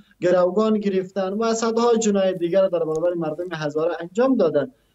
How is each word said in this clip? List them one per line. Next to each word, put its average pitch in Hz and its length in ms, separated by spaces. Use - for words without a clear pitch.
گروگان 185 580
گرفتن 190 540
و 226 200
صدها 233 420
جنایت 196 420
دیگر 175 300
در 180 120
برابر 160 340
مردم 165 380
هزاره 156 480
انجام 233 360
دادند. 147 360